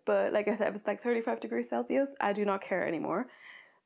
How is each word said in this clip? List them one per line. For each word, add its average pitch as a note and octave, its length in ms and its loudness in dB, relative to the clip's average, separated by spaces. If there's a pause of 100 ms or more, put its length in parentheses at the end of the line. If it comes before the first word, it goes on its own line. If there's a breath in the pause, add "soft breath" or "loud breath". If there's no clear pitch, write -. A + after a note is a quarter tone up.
But G3 280 4
like G#3 140 2
I G#3+ 80 2
said, G#3 140 2
if G3 60 -2
it's, G#3 120 -6
like, G3+ 140 -2
thirty-five A#3 380 0
degrees A#3 300 -4
Celsius, B3 400 0 (100)
I G3+ 140 2
do G#3 120 0
not G3 160 0
care F3+ 240 -2
anymore. E3 420 -2 (580 loud breath)